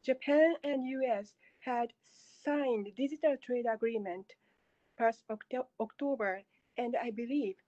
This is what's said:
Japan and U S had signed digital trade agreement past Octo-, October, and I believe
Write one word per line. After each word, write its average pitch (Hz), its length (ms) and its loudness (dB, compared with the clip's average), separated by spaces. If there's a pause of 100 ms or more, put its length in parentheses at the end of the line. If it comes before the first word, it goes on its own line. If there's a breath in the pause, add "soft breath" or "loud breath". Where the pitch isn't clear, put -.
Japan 294 600 4
and 269 240 -2
U 262 200 -2
S 208 280 -2 (240 soft breath)
had 240 340 -2 (500)
signed 262 440 0 (100)
digital 285 400 2
trade 247 340 -2
agreement 214 640 -4 (640)
past 226 320 2
Octo-, 254 380 -6 (120)
October, 220 600 -4 (360)
and 240 240 -2
I 240 100 -4
believe 240 440 -2 (120)